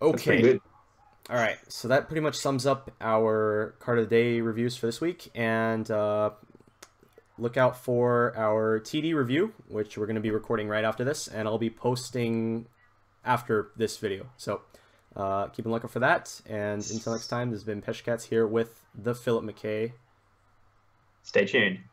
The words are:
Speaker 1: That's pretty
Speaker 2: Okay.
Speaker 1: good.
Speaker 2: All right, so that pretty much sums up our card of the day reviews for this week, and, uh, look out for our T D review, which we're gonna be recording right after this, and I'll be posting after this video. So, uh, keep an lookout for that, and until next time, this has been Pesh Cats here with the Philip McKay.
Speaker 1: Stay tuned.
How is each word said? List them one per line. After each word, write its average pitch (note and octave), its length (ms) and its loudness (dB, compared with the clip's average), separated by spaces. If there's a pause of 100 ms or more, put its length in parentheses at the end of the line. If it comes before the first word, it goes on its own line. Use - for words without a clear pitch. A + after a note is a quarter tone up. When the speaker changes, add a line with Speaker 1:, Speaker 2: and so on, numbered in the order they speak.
Speaker 1:
That's - 220 2
pretty A2+ 200 4
Speaker 2:
Okay. B2+ 100 8
Speaker 1:
good. - 80 -2 (680)
Speaker 2:
All B2 80 0
right, A2+ 200 0 (120)
so - 180 -10
that C3 200 4
pretty D#3 120 -4
much D3+ 160 0
sums C3+ 300 -2
up C3+ 340 0
our A2 800 2
card A#2+ 180 0
of A2 120 2
the A2+ 60 4
day A#2 260 4
reviews A#2 340 0
for - 120 -2
this A#2 120 -2
week, F3 340 -6
and, A2+ 560 0
uh, G#2+ 420 0 (1080)
look A#2+ 180 -2
out B2 200 4
for A#2+ 600 2
our A2 440 2
T D#3 200 -4
D E3 120 0
review, D3 400 0 (160)
which G#2+ 280 -6
we're G#2+ 80 -2
gonna A2 140 -2
be G#2+ 120 -2
recording G#2+ 360 -2
right G#2+ 160 -2
after A2 200 0
this, C#3 240 -4
and G#2+ 200 -6
I'll A2 100 -2
be A2+ 120 0
posting A#2 1000 -2 (580)
after A#2 520 0
this A2 200 -2
video. G2+ 300 -6 (100)
So, - 240 -6 (540)
uh, G2 320 -2
keep - 180 -10
an A2+ 60 -2
lookout A#2 200 -4
for - 80 -4
that, D3+ 460 0
and G#2 460 -4
until A2+ 220 -4
next A2 140 -8
time, B2 220 -4
this A2 100 -6
has F#2+ 40 -18
been G#2 180 -6
Pesh - 220 -8
Cats A#2 220 -4
here A2+ 200 2
with A2+ 380 -2 (100)
the A#2 220 -4
Philip A#2 300 -2
McKay. G#2+ 480 -4 (1300)
Speaker 1:
Stay - 220 2
tuned. G2 340 2 (120)